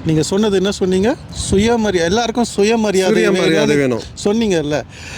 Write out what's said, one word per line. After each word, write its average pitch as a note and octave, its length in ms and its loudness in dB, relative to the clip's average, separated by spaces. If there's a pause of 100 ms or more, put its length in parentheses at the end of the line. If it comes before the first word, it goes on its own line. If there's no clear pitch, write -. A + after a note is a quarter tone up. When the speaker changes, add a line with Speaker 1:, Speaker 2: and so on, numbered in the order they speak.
Speaker 1:
நீங்க D#3 160 2
சொன்னது G3 340 0
என்ன F#3+ 160 0
சொன்னீங்க? F#3+ 440 0 (360)
சுயமரியா-, G#3 520 2
எல்லாருக்கும் A3+ 420 0
சுயமரியாதை G#3+ 680 2
Speaker 2:
சுயமரியாதை E3 600 2
Speaker 1:
வேணும்னு - 20 2
Speaker 2:
வேணும். B2+ 240 0 (220)
Speaker 1:
சொன்னீங்கல்ல. F3 600 0 (340)